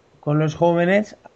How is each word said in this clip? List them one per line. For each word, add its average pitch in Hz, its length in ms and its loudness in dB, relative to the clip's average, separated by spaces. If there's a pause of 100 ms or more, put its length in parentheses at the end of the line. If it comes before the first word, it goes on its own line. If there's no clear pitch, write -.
(200)
con 147 200 -2
los 156 160 -2
jóvenes, 175 600 0 (200)